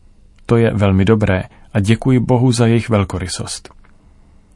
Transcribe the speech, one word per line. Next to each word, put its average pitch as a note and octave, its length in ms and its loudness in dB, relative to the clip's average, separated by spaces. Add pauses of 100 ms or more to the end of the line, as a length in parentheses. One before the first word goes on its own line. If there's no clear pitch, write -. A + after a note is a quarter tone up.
(460)
To A#2 100 2
je A2+ 180 2
velmi G2 300 2
dobré G2 380 2 (300)
a G#2+ 80 -2
děkuji A2+ 400 0
Bohu B2 320 0
za A#2+ 140 0
jejich A2+ 220 0
velkorysost. F#2 800 -6 (880)